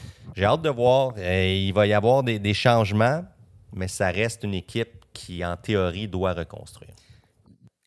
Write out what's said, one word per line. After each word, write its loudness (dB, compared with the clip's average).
j'ai 0
hâte 4
de 0
voir. 2
Euh, 0
il 0
va 4
y 2
avoir 4
des, -2
des 0
changements, 2
mais -6
ça -2
reste -4
une -4
équipe -8
qui, -10
en -4
théorie, -2
doit -2
reconstruire. -14